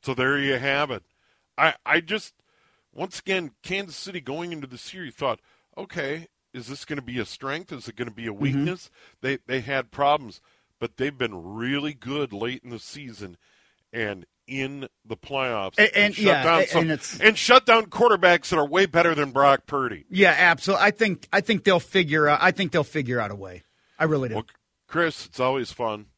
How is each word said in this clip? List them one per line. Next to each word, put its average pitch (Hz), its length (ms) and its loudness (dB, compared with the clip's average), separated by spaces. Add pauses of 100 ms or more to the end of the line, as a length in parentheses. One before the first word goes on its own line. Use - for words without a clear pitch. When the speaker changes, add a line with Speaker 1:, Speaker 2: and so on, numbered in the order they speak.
Speaker 1:
So 135 100 -6
there 131 260 2
you 139 180 0
have 139 340 -2
it. 104 120 -8 (540)
I, 151 180 2 (100)
I 160 160 2
just, 190 320 -8 (600)
once 185 260 -10
again, 185 320 -4 (120)
Kansas 190 320 -8
City 185 240 -12
going 156 320 -8
into 147 160 -10
the 123 100 -16
series 175 360 -14
thought, 123 260 -4 (380)
okay, 151 500 -8 (260)
is 120 140 -14
this 139 180 -14
gonna 143 160 -8
be 120 180 -10
a 104 60 -4
strength? 135 460 -10
Is 131 160 -14
it 113 80 -16
gonna 120 160 -6
be 113 160 -14
a 110 40 -6
Speaker 2:
Mm-hmm. 101 100 -8
Speaker 1:
weakness? 143 480 -2 (320)
They, 131 240 -4
they 127 160 -4
had 127 300 -4
problems, 143 500 0 (380)
but 117 180 -8
they've 139 180 -4
been 101 380 -6
really 139 400 -4
good 127 400 -8
late 117 300 -6
in 123 80 -16
the 113 80 -12
season. 104 580 -16 (560)
And 104 320 -6 (260)
in 135 360 -8 (180)
the 110 100 -8
playoffs 120 600 -4
Speaker 2:
And, 208 180 6
Speaker 1:
and - 0 -
Speaker 2:
and, 202 200 2
Speaker 1:
shut 208 100 -2
Speaker 2:
yeah, 151 180 4
Speaker 1:
down 165 160 6
Speaker 2:
and, 190 100 2
Speaker 1:
some, 165 120 2
Speaker 2:
and 160 100 0
it's - 300 -6
Speaker 1:
and 214 160 4
shut 247 280 6
down 226 200 6
quarterbacks 185 640 4
that 180 80 2
are 147 100 2
way 180 180 4
better 165 300 2
than 143 160 -2
Brock 139 340 6
Purdy. 123 440 -6
Speaker 2:
Yeah, 180 280 6
absolutely. 180 480 4
I 208 60 4
think, 202 400 -2
I 190 100 2
think 214 220 -2
they'll 185 160 4
figure 156 480 0
out, 147 140 4
I 185 100 4
think 185 220 -4
they'll 160 100 2
figure 127 360 -4
out 104 120 -4
a 101 40 -10
way. 92 280 -14 (340)
I 151 60 -2
really 151 240 0
do. 110 80 -6
Speaker 1:
Well, 110 100 -6 (420)
Chris, 165 380 -2
it's - 140 -20
always 131 320 0
fun 107 360 -6 (100)